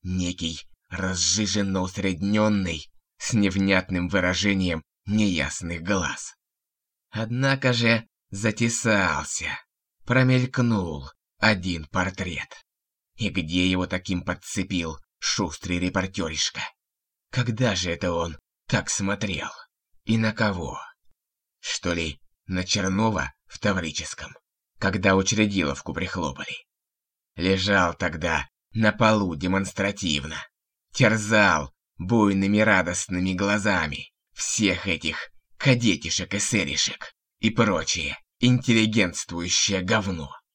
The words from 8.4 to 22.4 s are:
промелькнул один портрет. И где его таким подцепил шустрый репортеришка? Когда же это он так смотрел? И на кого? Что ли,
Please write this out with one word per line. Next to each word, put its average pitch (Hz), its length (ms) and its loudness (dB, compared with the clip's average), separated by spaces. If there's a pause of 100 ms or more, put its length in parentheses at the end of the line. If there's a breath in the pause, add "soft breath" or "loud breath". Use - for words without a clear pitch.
промелькнул 123 1040 2 (280)
один 90 480 0
портрет. 90 760 -6 (540)
И 101 140 -2
где 90 400 2
его 90 160 0
таким 90 360 -4
подцепил 87 760 -4 (200)
шустрый 87 600 -4
репортеришка? 90 840 -4 (680)
Когда 117 440 0
же 87 160 -2
это 87 220 -2
он 85 260 -4 (280)
так - 240 -2
смотрел? 98 580 -4 (560)
И 113 140 2
на 110 140 2
кого? 95 460 -2 (840)
Что - 340 -4
ли, 82 260 -6 (260)